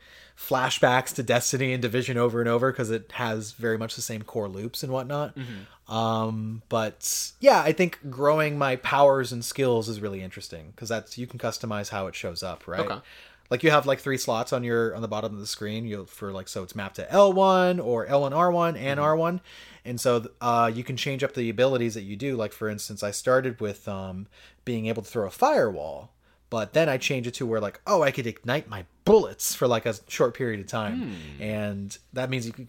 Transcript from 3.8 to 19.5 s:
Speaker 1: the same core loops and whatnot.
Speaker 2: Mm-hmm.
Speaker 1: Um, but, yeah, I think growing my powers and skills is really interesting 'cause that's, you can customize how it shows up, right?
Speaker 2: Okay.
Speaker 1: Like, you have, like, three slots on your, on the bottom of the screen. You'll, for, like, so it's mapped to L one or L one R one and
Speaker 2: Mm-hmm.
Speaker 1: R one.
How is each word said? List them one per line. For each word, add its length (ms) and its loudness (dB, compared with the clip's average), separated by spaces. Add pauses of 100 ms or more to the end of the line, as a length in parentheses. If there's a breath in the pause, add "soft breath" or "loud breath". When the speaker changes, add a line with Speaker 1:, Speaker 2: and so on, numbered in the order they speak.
Speaker 1:
the 80 -8
same 200 -8
core 260 -6
loops 340 -8
and 100 -6
whatnot. 440 -4
Speaker 2:
Mm-hmm. 580 -14
Speaker 1:
Um, 760 -2
but, 720 -4
yeah, 220 8
I 100 4
think 260 0 (120)
growing 480 2
my 180 2
powers 560 4
and 120 -6
skills 440 2
is 120 -8
really 220 -6
interesting 540 -14
'cause 120 -12
that's, 280 -6
you 100 -8
can 120 -14
customize 500 -6
how 200 -6
it 60 -12
shows 280 -8
up, 260 -10
right? 120 -4
Speaker 2:
Okay. 180 -4 (520 loud breath)
Speaker 1:
Like, 140 0
you 80 6
have, 120 6
like, 140 0
three 180 -2
slots 360 -2
on 100 -2
your, 320 0
on 80 -8
the 60 -4
bottom 260 -4
of 60 -10
the 60 -10
screen. 380 -6
You'll, 220 -8
for, 240 -12
like, 160 -10
so 160 -8
it's 140 -12
mapped 200 -8
to 160 -10
L 200 8
one 480 4
or 260 0
L 140 4
one 120 0
R 200 4
one 240 2
and 240 -2
Speaker 2:
Mm-hmm. 40 2
Speaker 1:
R 120 4
one. 240 0 (440 loud breath)